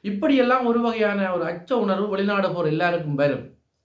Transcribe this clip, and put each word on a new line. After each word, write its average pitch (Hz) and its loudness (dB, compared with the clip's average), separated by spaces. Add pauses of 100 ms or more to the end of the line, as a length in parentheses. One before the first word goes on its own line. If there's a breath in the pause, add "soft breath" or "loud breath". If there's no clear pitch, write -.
இப்படியெல்லாம் 247 2
ஒரு 233 2
வகையான 202 0
ஒரு 170 -2
அச்ச 170 -4
உணர்வு 202 0
வெளிநாடு 196 0
போற 170 -2
எல்லாருக்கும் 160 0
வரும். 143 0 (360)